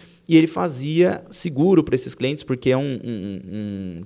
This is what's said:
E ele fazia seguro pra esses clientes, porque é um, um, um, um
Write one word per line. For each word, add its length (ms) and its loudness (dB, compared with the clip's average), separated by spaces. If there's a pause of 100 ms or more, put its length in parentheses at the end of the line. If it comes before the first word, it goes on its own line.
(280)
E 80 8
ele 100 8
fazia 800 0
seguro 540 2
pra 140 0
esses 180 -4
clientes, 300 -4
porque 260 -2
é 60 4
um, 260 -4
um, 100 -8
um, 840 -8
um 80 -12